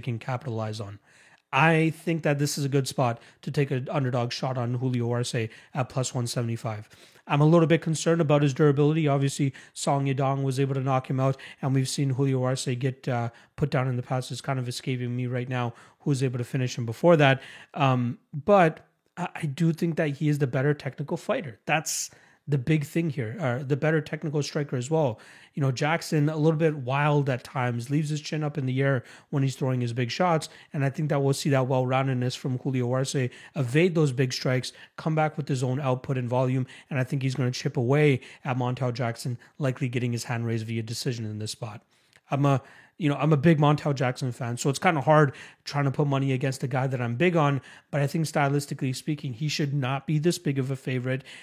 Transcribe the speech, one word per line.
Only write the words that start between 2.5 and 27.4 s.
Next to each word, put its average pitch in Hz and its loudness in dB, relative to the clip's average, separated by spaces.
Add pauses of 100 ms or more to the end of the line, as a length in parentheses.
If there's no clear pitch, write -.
is 143 0
a - -4
good 135 0
spot 120 -2 (180)
to - -8
take 139 0
an 131 -4
underdog 127 0
shot 131 -4
on 120 -2
Julio 123 -2
Arce 120 -2 (240)
at 127 -2
plus - -4
one 120 -2
seventy-five. 113 -6 (400)
I'm 147 4
a 151 8
little 165 8
bit 160 4
concerned 165 0
about 147 4
his 143 2
durability. 151 4
Obviously, 139 0 (220)
Song 139 0
Yadong 139 0
was 135 0
able 135 0
to 135 -2
knock 131 0
him 135 0
out, 135 2 (220)
and 135 0
we've 131 2
seen 139 0
Julio 131 0
Arce 131 -2 (100)
get, 127 -4
uh, 120 -2 (260)
put 143 -2
down 131 0
in 127 -2
the 123 -4
past. 127 -4
It's 123 -10
kind 135 -4
of 123 -4
escaping 123 -6
me 123 -4
right 123 -4
now 123 -4 (260)
who - -4
was 135 0
able 127 -2
to 120 -4
finish 127 -4
him 117 -4
before 165 4
that. 135 4 (320)
Um, 127 2 (140)
but 170 4 (320)
I, 175 -6
I - -8
do 160 0
think 165 -2
that 160 0
he 147 0
is 147 2
the 143 2
better 135 2
technical 143 -6
fighter. 208 -6
That's - -2 (360)
the 143 2
big 147 0
thing 170 -2
here, 117 -6
uh, 135 -2
the 139 -2
better 151 0
technical 151 -4
striker 147 -4
as 123 -4
well. 151 0 (320)
You - -6
know, 135 2
Jackson, 151 0
a 156 -4
little 151 4
bit 156 2
wild 143 2
at 127 -2